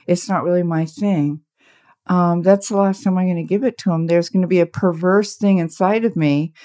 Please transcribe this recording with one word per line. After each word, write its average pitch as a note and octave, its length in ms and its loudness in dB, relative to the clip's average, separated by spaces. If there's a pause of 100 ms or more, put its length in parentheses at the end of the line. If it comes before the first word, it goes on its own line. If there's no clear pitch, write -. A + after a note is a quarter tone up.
It's F3 240 -2
not D#3+ 140 -2
really F3 180 0
my E3 240 -2
thing." D3+ 540 -2 (640)
Um, F3 360 0
that's G3 260 2
the G3+ 80 -4
last G3 260 0
time F#3 140 0
I'm F#3 120 0
gonna E3+ 160 -2
give G#3 200 -2
it A#3+ 140 -4
to F#3 140 -2
'em. E3 140 -2
There's E3+ 220 2
gonna F#3 180 0
be F3 140 2
a E3+ 60 4
perverse F#3 720 0
thing G3 200 2
inside F#3+ 480 -2
of A3+ 120 -2
me D3+ 360 0 (120)